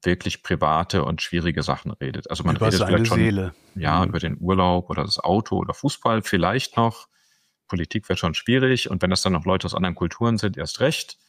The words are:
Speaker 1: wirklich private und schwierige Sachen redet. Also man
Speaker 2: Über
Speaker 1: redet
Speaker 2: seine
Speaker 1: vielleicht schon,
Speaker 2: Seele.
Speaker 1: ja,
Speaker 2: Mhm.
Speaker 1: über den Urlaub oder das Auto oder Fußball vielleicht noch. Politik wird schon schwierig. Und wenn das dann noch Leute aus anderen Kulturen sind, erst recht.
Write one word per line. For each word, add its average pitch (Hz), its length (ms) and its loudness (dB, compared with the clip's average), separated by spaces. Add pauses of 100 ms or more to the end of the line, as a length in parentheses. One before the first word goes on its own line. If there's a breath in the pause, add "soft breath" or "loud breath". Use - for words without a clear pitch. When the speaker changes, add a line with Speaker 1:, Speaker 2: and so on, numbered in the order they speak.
Speaker 1:
wirklich - 380 -2
private 78 600 0
und - 180 -4
schwierige 82 400 -2
Sachen 71 280 -4
redet. - 400 -8
Also - 140 -4
man - 120 2
Speaker 2:
Über 110 100 2
Speaker 1:
redet 98 120 4
Speaker 2:
seine 104 100 2
Speaker 1:
vielleicht 95 200 4
schon, - 160 2
Speaker 2:
Seele. 98 300 0 (200)
Speaker 1:
ja, 85 300 2
Speaker 2:
Mhm. 90 60 0
Speaker 1:
über 82 80 -2
den 78 200 -4
Urlaub 90 520 2
oder 73 120 -2
das - 160 -2
Auto 98 380 0
oder 87 180 -4
Fußball 113 480 -2
vielleicht 95 540 0
noch. 117 320 0 (580)
Politik 87 420 -4
wird 92 100 0
schon 82 160 -2
schwierig. 127 560 0
Und 90 100 -2
wenn 90 100 2
das 95 120 0
dann 95 100 0
noch 82 140 0
Leute 95 200 0
aus - 80 -4
anderen 87 200 0
Kulturen 113 440 0
sind, 98 200 -2
erst - 220 -8
recht. - 380 -2 (100)